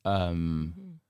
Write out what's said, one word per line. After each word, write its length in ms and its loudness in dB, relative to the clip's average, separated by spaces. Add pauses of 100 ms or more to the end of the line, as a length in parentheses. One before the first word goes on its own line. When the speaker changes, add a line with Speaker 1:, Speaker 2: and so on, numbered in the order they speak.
Speaker 1:
Um, 720 2
Speaker 2:
Mm-hmm. 140 -14 (180)